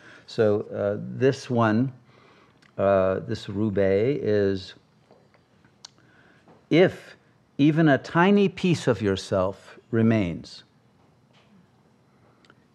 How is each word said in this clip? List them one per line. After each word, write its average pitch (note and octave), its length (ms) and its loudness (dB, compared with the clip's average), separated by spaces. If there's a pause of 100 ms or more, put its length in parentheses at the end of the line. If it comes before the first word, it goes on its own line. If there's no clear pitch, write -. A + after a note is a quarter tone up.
(280)
So, G#2+ 460 0
uh, G#2 280 -4 (160)
this B2+ 320 0
one, A#2 420 0 (880)
uh, G2 440 2
this A2 260 -10
Rubei G2+ 760 0
is, G2 540 -2 (1900)
"If - 480 0 (400)
even D3+ 320 4
a C3+ 80 4
tiny G3 500 2
piece F3+ 400 -2
of A#2+ 140 0
yourself F#2+ 800 -4 (100)
remains A2 720 -2 (2000)